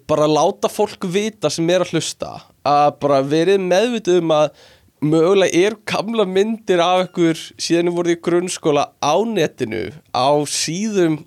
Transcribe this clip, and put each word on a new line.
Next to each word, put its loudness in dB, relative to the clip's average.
bara 2
láta 0
fólk -4
vita -4
sem -2
er 2
að -4
hlusta, -8
að 2
bara 2
verið 2
meðvituð 0
um -2
að 2
mögulega 2
er 2
gamla -2
myndir 0
af 2
ykkur 0
síðan 0
þið -4
voruð 0
í -12
grunnskóla -2
á 0
netinu, -4
á 0
síðum -2